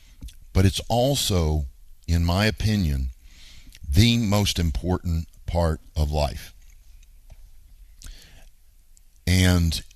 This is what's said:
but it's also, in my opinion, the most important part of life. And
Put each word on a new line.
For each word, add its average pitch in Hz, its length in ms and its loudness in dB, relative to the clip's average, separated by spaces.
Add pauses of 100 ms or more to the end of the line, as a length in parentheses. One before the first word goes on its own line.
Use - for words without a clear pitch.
(520)
but 95 140 4
it's - 240 2
also, 95 760 0 (400)
in 85 200 0
my 90 200 0
opinion, 87 640 -2 (800)
the 117 280 6
most 101 420 0
important 85 680 -2 (180)
part 85 340 -2 (160)
of 76 160 -2
life. 73 420 -6 (2750)
And 90 540 2 (140)